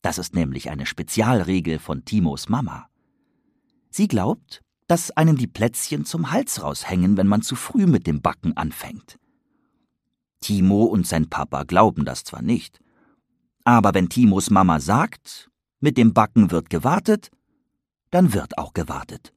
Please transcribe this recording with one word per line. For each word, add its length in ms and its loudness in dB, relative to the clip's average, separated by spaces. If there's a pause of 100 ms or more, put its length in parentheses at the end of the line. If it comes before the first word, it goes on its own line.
Das 160 -4
ist 160 -12
nämlich 360 -4
eine 160 -8
Spezialregel 920 -2
von 240 -8
Timos 460 -2
Mama. 400 -6 (1000)
Sie 180 0
glaubt, 540 -4 (260)
dass 240 -2
einem 260 2
die 100 -2
Plätzchen 580 -4
zum 260 -6
Hals 300 -4
raushängen, 540 0
wenn 120 2
man 140 2
zu 140 -6
früh 300 -2
mit 200 2
dem 160 -4
Backen 360 -4
anfängt. 600 -10 (1200)
Timo 420 2
und 240 0
sein 220 -2
Papa 340 -8
glauben 400 2
das 220 -8
zwar 160 -14
nicht, 380 -4 (840)
aber 300 6
wenn 160 2
Timos 400 2
Mama 320 4
sagt, 680 -4 (300)
mit 180 0
dem 160 6
Backen 380 4
wird 180 -4
gewartet, 640 -2 (800)
dann 220 4
wird 240 -4
auch 160 -10
gewartet. 640 -10